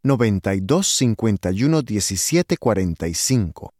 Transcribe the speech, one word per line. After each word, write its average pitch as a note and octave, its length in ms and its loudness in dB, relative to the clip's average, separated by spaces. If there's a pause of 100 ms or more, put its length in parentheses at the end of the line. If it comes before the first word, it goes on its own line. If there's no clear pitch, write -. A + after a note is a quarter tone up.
Noventa G#2+ 540 2
y G2 60 0
dos, D#3 260 0
cincuenta G#2+ 640 0
y G2+ 120 0
uno, D3+ 200 2
diecisiete A2+ 720 -2
cuarenta F#2 500 0
y E2+ 60 -4
cinco - 680 -2